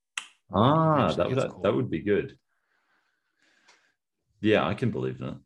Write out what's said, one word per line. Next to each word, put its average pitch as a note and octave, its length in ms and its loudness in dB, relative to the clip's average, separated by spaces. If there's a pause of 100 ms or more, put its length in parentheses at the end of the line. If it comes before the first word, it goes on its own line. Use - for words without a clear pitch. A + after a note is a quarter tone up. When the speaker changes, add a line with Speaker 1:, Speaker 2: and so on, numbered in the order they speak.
(480)
Speaker 1:
when F#2+ 160 2
he C3 60 6
Speaker 2:
Ah, D#3+ 240 4
Speaker 1:
eventually G2+ 220 2
Speaker 2:
that, E2+ 120 0
Speaker 1:
gets - 140 0
Speaker 2:
that, - 80 -4
Speaker 1:
caught. - 140 -10
Speaker 2:
that G#2+ 100 2
would C3 160 -2
be D#2+ 100 -4
good. E2 380 -2 (2000)
Yeah, G2+ 260 2
I F#2+ 80 -2
can A#2+ 160 -2
believe B1+ 280 -6
that. C2 280 -10